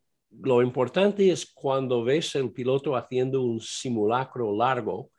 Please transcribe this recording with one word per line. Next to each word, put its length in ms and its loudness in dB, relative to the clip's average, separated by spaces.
lo 200 4
importante 720 2
es 220 -4
cuando 500 0
ves 320 0
el 160 -2
piloto 460 -2
haciendo 440 -2
un 200 -2
simulacro 920 -2
largo 640 -2